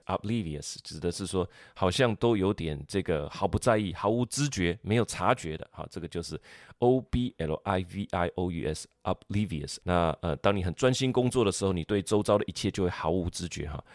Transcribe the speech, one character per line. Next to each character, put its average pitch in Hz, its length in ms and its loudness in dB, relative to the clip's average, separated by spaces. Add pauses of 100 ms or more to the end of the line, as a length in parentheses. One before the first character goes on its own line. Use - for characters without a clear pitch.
Oblivious， 92 800 -4
指 82 160 -12
的 85 120 -2
是 98 140 -6
说 90 240 0 (240)
好 92 160 2
像 113 280 2
都 117 200 4
有 95 160 4
点 78 340 -4
这 98 140 0
个 76 280 -2
毫 - 180 -2
不 85 100 0
在 110 220 4
意、 98 140 -2
毫 101 180 0
无 120 160 2
知 143 200 0
觉、 92 360 0
没 98 100 0
有 117 100 4
察 98 300 0
觉 78 240 -4
的 - 140 -12
哈， 78 180 -12
这 - 100 -10
个 82 80 -10
就 85 140 -6
是 80 180 -8 (380)
O 127 240 4
B 123 380 -2
L 78 240 -2
I 95 280 0
V 98 200 -6
I 87 240 0
O 90 160 -2
U 82 160 -4
S，oblivious。 90 1120 -4
那， 87 400 2
呃， 82 140 0
当 101 200 2
你 95 80 -2
很 90 120 0
专 127 180 4
心 131 180 0
工 123 200 2
作 127 120 4
的 98 80 4
时 98 140 -2
候， 95 80 2
你 85 100 -2
对 101 160 0
周 104 220 2
遭 107 160 4
的 - 80 2
一 - 60 -8
切 - 180 -2
就 95 140 -2
会 90 80 4
毫 - 180 -2
无 90 180 0
知 87 220 -6
觉 73 180 -8
哈。 73 160 -8 (100)